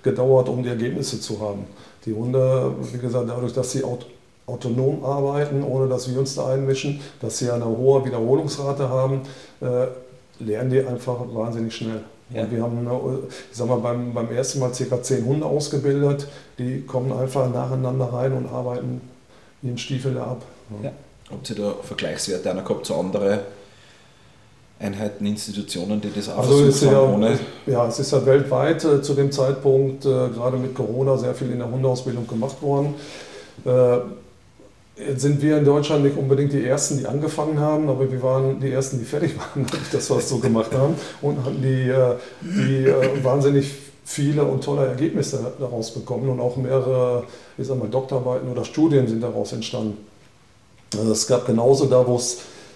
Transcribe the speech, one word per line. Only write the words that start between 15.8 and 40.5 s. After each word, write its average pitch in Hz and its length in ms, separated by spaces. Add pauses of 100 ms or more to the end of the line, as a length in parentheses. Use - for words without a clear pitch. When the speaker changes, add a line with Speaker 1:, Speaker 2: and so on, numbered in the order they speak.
Speaker 1:
die 127 240
kommen 127 300
einfach 127 400
nacheinander 131 540
rein 123 280
und 127 120
arbeiten 127 540 (640)
ihren 120 160
Stiefel 131 360
da 123 120
ab. 127 160 (400)
Speaker 2:
Ja. - 100 (360)
Speaker 3:
Habt - 220
ihr 107 60
da 101 260
Vergleichswerte 90 680
einer 92 140
gehabt - 240
zu 104 80
andere 98 460 (1400)
Einheiten, 104 480
Institutionen, 101 760
die 101 140
das 104 140
auch - 100
Speaker 1:
Also 123 120
Speaker 3:
versucht 143 180
Speaker 1:
es 139 140
ist 139 60
Speaker 3:
haben, 135 60
Speaker 1:
ja, 135 60
Speaker 3:
ohne 113 380 (280)
Speaker 1:
ja, 120 220
es 113 100
ist 139 140
ja 139 140
weltweit, 139 580
äh, 143 180
zu 143 120
dem 139 180
Zeitpunkt, 135 720
äh, 139 40
gerade 127 500
mit 127 160
Corona 131 420
sehr 123 180
viel 131 160
in 123 80
der 120 120
Hundeausbildung 123 580
gemacht 127 340
worden. 143 320 (720)
Äh, 127 320 (1040)
jetzt 131 240
sind 143 200
wir 151 160
in 147 60
Deutschland 143 400
nicht 139 120
unbedingt 139 360
die 131 120
Ersten, 139 340
die 123 80
angefangen 151 520
haben, 151 300
aber 131 220
wir 123 120
waren 131 380
die 131 100
Ersten, 135 280
die 113 60
fertig 160 340
waren, - 280
<laughs> - 40
dadurch, - 200
dass - 200
wir 127 80
es - 100
so 127 100
gemacht 110 360